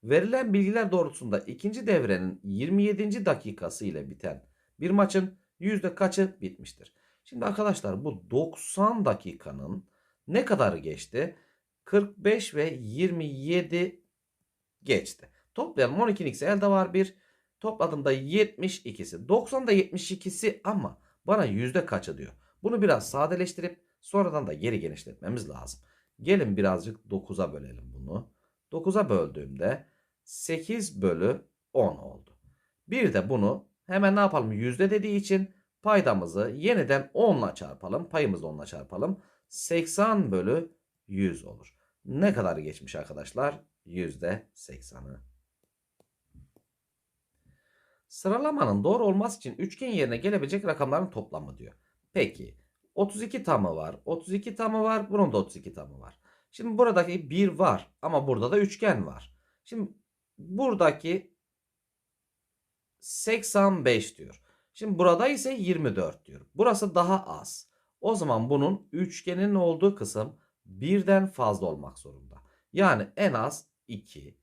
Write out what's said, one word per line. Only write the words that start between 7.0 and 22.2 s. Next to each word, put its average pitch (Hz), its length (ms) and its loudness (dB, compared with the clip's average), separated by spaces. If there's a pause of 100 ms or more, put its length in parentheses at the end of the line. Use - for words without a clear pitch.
Şimdi 233 200 -8
arkadaşlar 196 600 -2
bu 113 260 -8
doksan 190 760 0
dakikanın 82 840 -4 (400)
ne 220 160 0
kadarı 117 340 2
geçti? 80 580 -6 (480)
Kırk 202 320 0
beş 208 380 0
ve 147 260 -2
yirmi 160 460 -2
yedi 165 800 -4 (760)
geçti. - 480 -2 (240)
Toplayalım. 170 460 0
On 233 80 2
ikinin 196 200 -2
ikisi 127 160 -6
elde 202 220 2
var 190 280 2
bir. 190 200 2 (460)
Topladığımda 151 520 -2
yetmiş 185 760 0
ikisi. 92 420 -12
Doksan 247 380 2
da 226 60 4
yetmiş 190 380 2
ikisi 190 540 -4
ama 185 340 -4 (280)
bana 202 180 4
yüzde 123 420 0
kaçı 85 320 -4
diyor. 64 140 -14 (300)